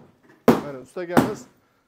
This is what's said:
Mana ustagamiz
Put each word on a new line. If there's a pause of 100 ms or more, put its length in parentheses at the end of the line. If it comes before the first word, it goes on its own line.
(640)
Mana
ustagamiz (480)